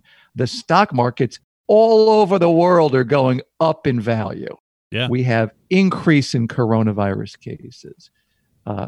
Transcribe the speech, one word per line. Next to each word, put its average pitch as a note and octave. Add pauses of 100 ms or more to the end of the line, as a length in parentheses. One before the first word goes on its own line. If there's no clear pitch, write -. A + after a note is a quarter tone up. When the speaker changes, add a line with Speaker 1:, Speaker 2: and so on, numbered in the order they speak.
(360)
Speaker 1:
the B2+
stock F3+
markets B2 (280)
all A3
over G3+
the E3+
world E3
are C3
going C3 (180)
up D#3+
in B2+
value? A2 (360)
Speaker 2:
Yeah. B2
Speaker 1:
We B2
have A2+ (180)
increase F3+
in A#2
coronavirus G#2+
cases, - (560)
uh, G2+